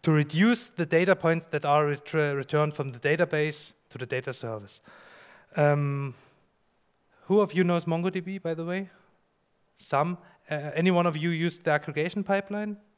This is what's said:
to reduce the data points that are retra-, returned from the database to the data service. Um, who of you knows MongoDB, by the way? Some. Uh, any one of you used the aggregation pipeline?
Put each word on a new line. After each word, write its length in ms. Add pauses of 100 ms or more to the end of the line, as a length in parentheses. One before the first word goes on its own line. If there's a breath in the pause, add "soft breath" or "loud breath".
to 100
reduce 580
the 160
data 300
points 300
that 180
are 220
retra-, 500
returned 380
from 180
the 60
database 760 (180)
to 80
the 80
data 260
service. 480 (760 loud breath)
Um, 600 (1120 soft breath)
who 120
of 140
you 100
knows 220
MongoDB, 560
by 140
the 100
way? 240 (880 soft breath)
Some. 400 (320 loud breath)
Uh, 240
any 160
one 160
of 100
you 140
used 340
the 80
aggregation 520
pipeline? 540 (200)